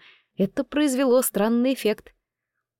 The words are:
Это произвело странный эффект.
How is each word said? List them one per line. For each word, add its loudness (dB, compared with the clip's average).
Это -4
произвело 2
странный 0
эффект. -4